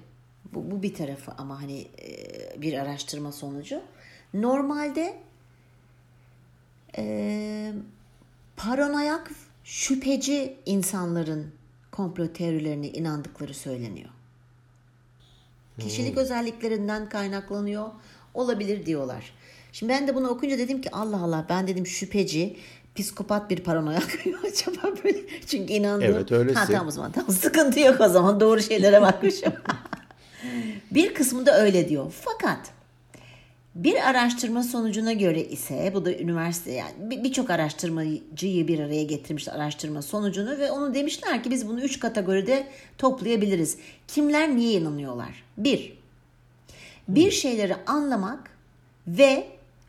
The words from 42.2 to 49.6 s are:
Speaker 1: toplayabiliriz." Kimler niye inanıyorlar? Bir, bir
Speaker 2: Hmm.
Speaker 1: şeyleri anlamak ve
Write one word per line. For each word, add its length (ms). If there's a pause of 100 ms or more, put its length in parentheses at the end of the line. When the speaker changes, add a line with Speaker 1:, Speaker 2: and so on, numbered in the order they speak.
Speaker 1:
toplayabiliriz." 800 (300)
Kimler 480
niye 240
inanıyorlar? 640 (140)
Bir, 400 (1080)
bir 180
Speaker 2:
Hmm. 60
Speaker 1:
şeyleri 440 (100)
anlamak 640 (580)
ve 400 (420)